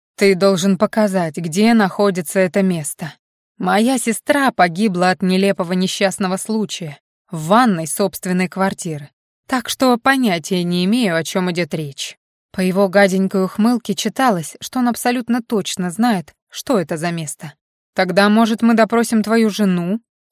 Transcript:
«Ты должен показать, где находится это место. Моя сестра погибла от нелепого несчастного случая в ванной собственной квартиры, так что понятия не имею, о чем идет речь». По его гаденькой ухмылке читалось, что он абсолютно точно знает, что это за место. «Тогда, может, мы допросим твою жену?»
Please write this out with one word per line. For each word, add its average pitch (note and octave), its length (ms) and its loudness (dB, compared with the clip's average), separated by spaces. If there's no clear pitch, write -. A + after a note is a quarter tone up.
«Ты G3 200 4
должен F#3+ 420 2
показать, F#3+ 580 0
где F3+ 380 2
находится G3 640 0
это F#3 220 2
место. E3+ 500 -4
Моя G#3+ 400 2
сестра C4 560 0
погибла F3+ 560 2
от F#3 120 -2
нелепого F#3 520 0
несчастного F#3 640 -2
случая F#3 640 -6
в D#3 180 -8
ванной G3 400 2
собственной F#3 600 -2
квартиры, F3 640 -6
так B3+ 180 -4
что B3 300 2
понятия G3+ 640 0
не F3 220 0
имею, G3+ 320 2
о E3 80 -2
чем F3+ 260 -2
идет E3+ 220 -4
речь». D3+ 440 -8
По F#3+ 80 -6
его F#3 260 2
гаденькой F#3+ 560 2
ухмылке G#3 520 0
читалось, G#3+ 640 -2
что - 180 -8
он A#3+ 80 0
абсолютно A#3+ 540 -2
точно F3+ 500 -4
знает, G#3+ 400 -2
что - 300 -2
это E3+ 160 -4
за E3 160 -4
место. D#3+ 400 -10
«Тогда, F#3 360 2
может, A3 320 2
мы A#3 140 4
допросим A3+ 480 2
твою A3 260 2
жену?» F#3 500 -2